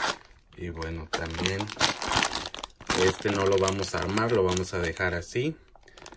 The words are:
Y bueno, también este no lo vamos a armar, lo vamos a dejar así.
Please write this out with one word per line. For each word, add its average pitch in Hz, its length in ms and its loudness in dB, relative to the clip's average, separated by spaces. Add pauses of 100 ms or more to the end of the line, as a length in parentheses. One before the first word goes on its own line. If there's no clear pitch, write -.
(560)
Y 87 140 -6
bueno, 80 400 -6
también 82 500 -2 (1400)
este 92 300 2
no 95 120 2
lo 98 140 4
vamos 95 360 2
a 87 40 0
armar, 104 320 0
lo 104 140 4
vamos 92 280 0
a 95 60 -2
dejar 87 360 0
así. 123 420 -4 (600)